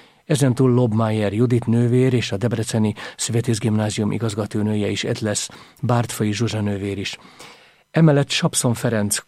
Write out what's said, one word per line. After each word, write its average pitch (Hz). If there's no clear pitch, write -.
Ezentúl 131
Lobmeier 110
Judit 117
nővér 120
és 117
a 98
debreceni 107
Szvetis 117
Gimnázium 107
igazgatónője 104
is 101
itt 117
lesz, 107
Bártfai 113
Zsuzsa 107
nővér 101
is. -
Emellett 147
Sapszon 135
Ferenc, 104